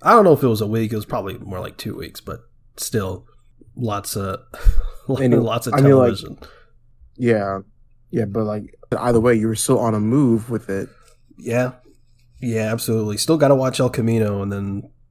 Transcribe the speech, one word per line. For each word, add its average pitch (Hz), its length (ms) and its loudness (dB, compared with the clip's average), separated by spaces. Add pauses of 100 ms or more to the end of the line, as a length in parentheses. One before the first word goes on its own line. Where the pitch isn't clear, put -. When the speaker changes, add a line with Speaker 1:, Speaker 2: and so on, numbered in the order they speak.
Speaker 1:
I 175 100 2
don't 220 120 6
know 175 100 6
if 135 100 2
it 131 40 4
was 113 140 0
a 104 60 -2
week. 113 260 -2
It - 20 -2
was 104 100 -6
probably 98 340 -8
more 95 200 -12
like - 180 -12
two 104 180 -10
weeks, - 260 -14
but - 180 -14 (380)
still, 92 480 -6 (500)
lots 104 400 -6
of, 98 240 -6 (380)
<laughs> - 300 0
Speaker 2:
And 127 360 2
Speaker 1:
lots 117 240 -4
of 117 60 -4
Speaker 2:
I 139 40 0
mean, 139 180 8
like, 123 220 4
Speaker 1:
television. - 220 -14 (760)
Speaker 2:
yeah. 104 440 0 (520)
Yeah, 117 140 -2
but, 107 180 -4
like, 104 320 -6 (220)
either 120 240 2
way, 120 140 4
you 110 120 0
were 110 80 -2
still 120 240 0
on 113 160 0
a 107 40 -2
move 117 500 2
with 110 200 -6
it. 98 200 -6 (480)
Speaker 1:
Yeah. 123 360 -4 (680)
Yeah, 110 320 -2
absolutely. 110 440 -2
Still 160 200 2
gotta 139 180 6
watch 131 240 0
El 127 100 2
Camino, 110 520 0
and 98 100 -4
then 98 400 -8 (200)